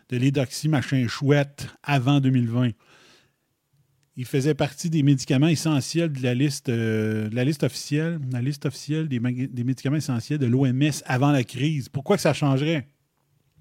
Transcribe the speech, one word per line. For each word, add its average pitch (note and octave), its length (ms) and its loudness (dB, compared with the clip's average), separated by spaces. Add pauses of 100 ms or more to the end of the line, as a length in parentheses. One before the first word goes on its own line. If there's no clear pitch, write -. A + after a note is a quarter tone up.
de B2 80 -4
l'édoxy C3+ 520 0
machin C3 400 0
chouette C#3+ 600 0 (140)
avant C#3+ 380 2
deux C3 100 4
mille B2 180 2
vingt. A#2+ 240 0 (1400)
Il B2+ 80 -6
faisait C#3+ 300 2
partie D3+ 360 -2
des D#3+ 120 2
médicaments C#3 460 4
essentiels D#3+ 640 0
de C3 100 -8
la B2 120 2
liste, C#3 340 -2
euh, A2 600 0
de G#2+ 60 -6
la B2 100 0
liste D3 180 -2
officielle, D#3 560 -2 (140)
la B2 100 -4
liste C#3+ 240 -4
officielle D#3 420 -4
des B2+ 120 -2
mag-, B2 320 -4
des A#2+ 120 -4
médicaments C3+ 320 -2
essentiels C#3+ 420 -4
de C3+ 80 0
l'O C3 200 4
M B2+ 160 2
S D3+ 240 0
avant C#3 260 2
la C3 120 2
crise. C#3 440 -4
Pourquoi C#3+ 280 0
que - 60 -2
ça D#3 100 4
changerait ? C#3+ 560 0 (720)